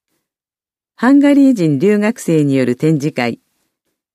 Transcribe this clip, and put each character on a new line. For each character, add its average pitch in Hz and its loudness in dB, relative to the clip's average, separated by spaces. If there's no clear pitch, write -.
ハ 254 0
ン 285 4
ガ 285 2
リ 269 4
ー - -2
人 156 -2
留 208 0
学 214 -4
生 160 0
に 139 0
よ 131 0
る 123 -2
展 156 -2
示 147 -6
会。 120 -6